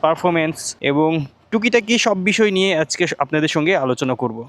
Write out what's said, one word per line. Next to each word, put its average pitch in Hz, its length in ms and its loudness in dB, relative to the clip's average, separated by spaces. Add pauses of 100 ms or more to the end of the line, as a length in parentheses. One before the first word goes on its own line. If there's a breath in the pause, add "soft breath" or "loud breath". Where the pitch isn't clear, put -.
পারফরম্যান্স 160 560 0 (240)
এবং 147 280 2 (420)
টুকিটাকি 226 460 0
সব 208 200 0 (120)
বিষয় 214 220 2
নিয়ে 190 180 2 (120)
আজকে - 220 -2 (200)
আপনাদের 151 320 0
সঙ্গে 160 180 2 (120)
আলোচনা 127 300 -2
করব। 117 220 -6 (120)